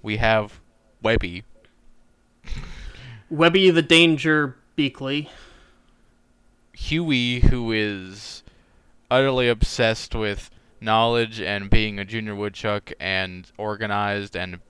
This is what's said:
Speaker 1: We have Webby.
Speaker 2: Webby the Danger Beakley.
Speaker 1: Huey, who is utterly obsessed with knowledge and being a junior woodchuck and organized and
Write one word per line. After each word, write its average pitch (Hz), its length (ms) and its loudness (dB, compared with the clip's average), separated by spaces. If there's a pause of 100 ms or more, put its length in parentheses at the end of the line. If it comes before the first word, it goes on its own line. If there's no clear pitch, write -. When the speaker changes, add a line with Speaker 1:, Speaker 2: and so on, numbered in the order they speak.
Speaker 1:
We 107 160 -6
have 110 420 0 (420)
Webby. 104 420 -2 (1900)
Speaker 2:
Webby 170 420 6
the 165 100 4
Danger 156 720 4 (220)
Beakley. 143 500 -4 (1500)
Speaker 1:
Huey, 131 680 -2
who 120 320 4
is 101 720 -6 (680)
utterly 127 400 2
obsessed 113 640 0
with 104 340 -4 (300)
knowledge 113 640 0
and 101 280 -6
being 104 300 4
a 98 60 -8
junior 107 300 -8
woodchuck 104 640 -6
and 92 580 -6
organized 101 800 -4
and 92 240 -8 (100)